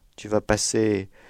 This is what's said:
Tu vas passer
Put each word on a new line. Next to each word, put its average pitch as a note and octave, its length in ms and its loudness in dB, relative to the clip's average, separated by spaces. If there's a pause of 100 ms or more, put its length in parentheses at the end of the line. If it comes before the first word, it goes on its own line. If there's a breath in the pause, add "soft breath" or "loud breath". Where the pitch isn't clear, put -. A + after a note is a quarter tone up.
(160)
Tu - 120 -16
vas G#2 140 2
passer G#2+ 680 0 (200 loud breath)